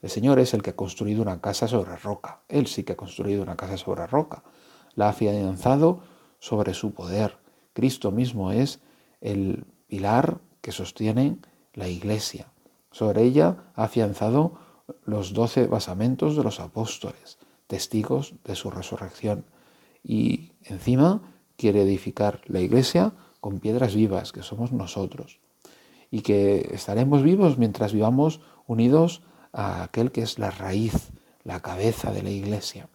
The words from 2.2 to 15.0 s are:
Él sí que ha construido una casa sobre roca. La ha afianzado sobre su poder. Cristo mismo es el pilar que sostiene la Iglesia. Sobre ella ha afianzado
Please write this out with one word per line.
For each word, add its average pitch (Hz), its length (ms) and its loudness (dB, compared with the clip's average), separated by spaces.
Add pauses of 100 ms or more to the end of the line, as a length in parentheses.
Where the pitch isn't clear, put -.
Él 143 200 0
sí - 160 -8
que 98 100 -6
ha - 40 -8
construido 101 460 -4
una 90 140 -8
casa 95 200 -8
sobre 92 300 -6
roca. 147 360 -2 (500)
La 104 140 2
ha - 20 6
afianzado 107 920 2 (380)
sobre 101 340 -2
su 101 200 -6
poder. 98 440 -2 (360)
Cristo 127 380 0
mismo 110 400 -2
es 127 280 0 (400)
el 98 460 -4 (220)
pilar 117 520 0 (220)
que 110 100 -12
sostiene 117 680 -2 (340)
la 92 160 -8
Iglesia. 90 600 -6 (400)
Sobre 107 320 2
ella 151 520 4
ha 110 100 0
afianzado 113 760 0 (460)